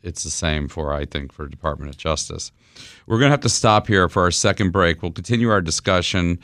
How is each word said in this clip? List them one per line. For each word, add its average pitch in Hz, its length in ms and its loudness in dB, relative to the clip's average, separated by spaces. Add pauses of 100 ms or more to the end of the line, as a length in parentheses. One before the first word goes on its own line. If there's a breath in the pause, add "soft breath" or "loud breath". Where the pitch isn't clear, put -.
it's 85 220 -10
the 76 60 -8
same 76 380 -2
for, 73 240 -6
I 73 120 -4
think, 71 280 -8
for 73 140 -12
Department 73 440 -6
of 71 60 -16
Justice. - 540 -6 (560 loud breath)
We're 113 120 0
gonna 139 120 4
have 143 100 2
to - 80 -2
stop 107 380 4
here 92 220 4
for 95 140 0
our 90 80 4
second 98 400 2
break. 85 300 2
We'll 85 120 -4
continue 117 360 -2
our 101 140 4
discussion 87 800 0